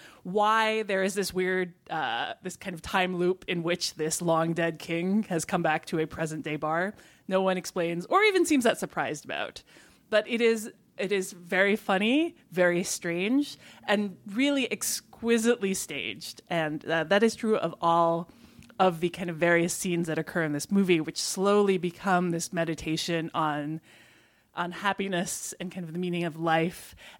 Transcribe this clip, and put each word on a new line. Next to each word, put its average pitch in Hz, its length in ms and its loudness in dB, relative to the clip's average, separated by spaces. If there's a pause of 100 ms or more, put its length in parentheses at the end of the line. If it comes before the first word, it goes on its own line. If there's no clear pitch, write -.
(240)
Why 214 600 2
there 196 180 0
is 190 120 2
this 190 200 -2
weird, 185 400 0 (160)
uh, 131 440 -4 (100)
this 185 140 -10
kind 190 160 -10
of 160 80 -12
time 185 340 0
loop 175 320 0
in 175 160 -2
which 170 320 -4
this 160 260 -2
long 165 300 2
dead 165 280 -2
king 185 500 0
has 170 160 0
come 175 180 0
back 156 220 0
to 170 140 -2
a 156 60 0
present 156 380 -6
day 151 140 -4
bar, 165 360 -2 (360)
no 190 120 2
one 185 160 2
explains 175 500 -4
or 381 160 4
even 381 220 4
seems 269 200 2
that 208 120 4
surprised 147 460 -4
about. - 400 -6 (460)
But 214 180 2
it 233 140 0
is, 226 280 2 (280)
it 196 160 -2
is 185 180 -2
very 190 460 2
funny, 240 580 0 (160)
very 175 320 4
strange, 196 760 -2 (300)
and 208 300 0 (100)
really 269 420 0
exquisitely 226 1040 0
staged. 139 760 -8
And, 156 340 -2
uh, 160 220 0
that 196 180 4
is 226 120 2
true 220 200 0
of 170 240 -2
all 170 500 2 (500)
of 180 200 4
the 175 80 0
kind 175 220 -4
of 160 80 -6
various 170 360 4
scenes 175 340 -2
that 160 120 -2
occur 165 240 -2
in 151 80 -2
this 147 180 -4
movie, 185 300 4
which 156 220 -4
slowly 202 560 4
become 180 540 0
this 165 200 -4
meditation 165 800 -2
on, 151 460 -2 (760)
on 175 160 -4
happiness 196 880 -4
and 185 140 -10
kind 180 140 -10
of 160 80 -12
the 175 60 -6
meaning 175 260 -2
of 160 120 -6
life 165 580 0 (240)